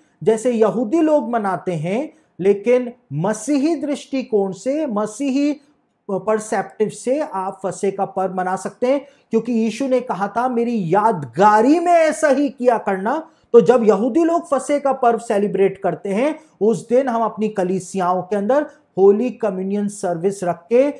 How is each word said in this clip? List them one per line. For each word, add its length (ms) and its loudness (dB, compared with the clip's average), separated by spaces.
जैसे 300 2
यहूदी 480 2
लोग 300 2
मनाते 420 -4
हैं, 400 -4
लेकिन 520 2
मसीही 640 0
दृष्टिकोण 760 -4
से, 340 -4
मसीही 760 -2
पर्सपेक्टिव 760 -2
से 320 -4
आप 460 -6
फसह 240 -4
का 140 -2
पर्व 300 -4
मना 220 -4
सकते 300 -6
हैं, 200 0
क्योंकि 220 0
यीशु 360 -2
ने 120 2
कहा 280 -4
था, 200 -2
"मेरी 460 -2
यादगारी 840 4
में 120 2
ऐसा 360 2
ही 200 2
किया 300 2
करना।" 500 -4
तो 80 10
जब 240 4
यहूदी 400 2
लोग 240 0
फसह 300 -2
का 140 0
पर्व 260 2
सेलिब्रेट 640 0
करते 260 -4
हैं, 320 -2
उस 280 0
दिन 200 2
हम 140 -2
अपनी 260 -2
कलीसियाओं 720 -2
के 140 -4
अंदर 300 0
होली 320 4
कम्युनियन 580 -4
सर्विस 560 -4
रख 240 -4
के 320 2